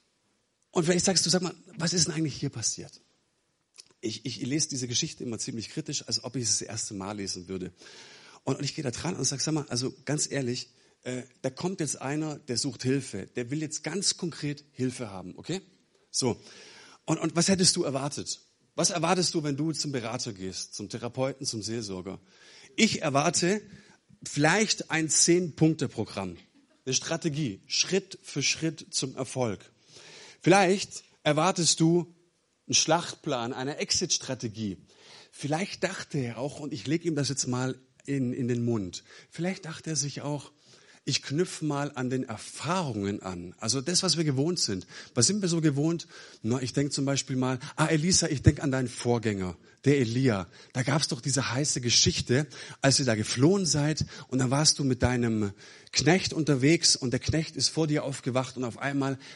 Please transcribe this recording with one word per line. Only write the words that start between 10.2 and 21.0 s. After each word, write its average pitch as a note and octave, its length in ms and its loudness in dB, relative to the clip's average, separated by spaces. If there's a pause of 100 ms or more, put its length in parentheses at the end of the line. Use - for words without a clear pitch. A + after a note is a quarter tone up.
ehrlich, B2 420 -4 (340)
äh, B2+ 180 -6 (200)
da C3 80 -2
kommt F3+ 300 -4
jetzt D3 200 -4
einer, D3 380 -4
der B2 180 -4
sucht A#2+ 260 -4
Hilfe, B2+ 540 -2
der B2 140 -4
will D3+ 100 -2
jetzt D3+ 240 -8
ganz F3 320 -2
konkret D3 560 -6
Hilfe B2 380 -4
haben, F#2 260 -12
okay?“ E3+ 240 -6 (500)
So. - 320 0 (640)
Und, D#3+ 140 0
und D#3+ 180 -2
was E3+ 120 4
hättest F#3 280 4
du F3 60 0
erwartet? C3+ 580 -4 (340)
Was E3+ 160 2
erwartest F3 440 2
du, E3 80 0
wenn C#3+ 140 -2
du D#3 160 0
zum D3 200 -4
Berater A#2+ 400 -4
gehst, F#2+ 420 -8
zum G#2 140 -8
Therapeuten, C3 560 -4